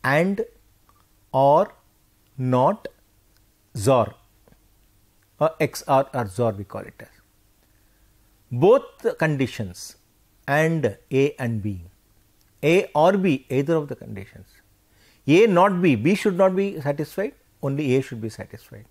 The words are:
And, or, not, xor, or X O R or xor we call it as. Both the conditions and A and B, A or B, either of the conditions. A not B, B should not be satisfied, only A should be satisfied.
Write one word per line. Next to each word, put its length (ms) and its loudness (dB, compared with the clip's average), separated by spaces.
And, 420 0
or, 420 2
not, 500 0
xor, 380 2
or 100 0
X 280 -4
O 60 2
R 200 2
or 120 -4
xor 300 -2
we 80 -12
call 180 -14
it 180 -16
as. 80 -20
Both 340 4
the 140 -2
conditions 840 -4
and 500 0
A 120 2
and 220 -4
B, 200 -8
A 300 2
or 240 4
B, 320 0
either 260 0
of 140 -4
the 60 -10
conditions. 520 -16
A 200 6
not 340 4
B, 140 4
B 180 0
should 240 -2
not 180 4
be 240 -4
satisfied, 540 -6
only 320 -2
A 60 2
should 200 -10
be 80 -8
satisfied. 600 -18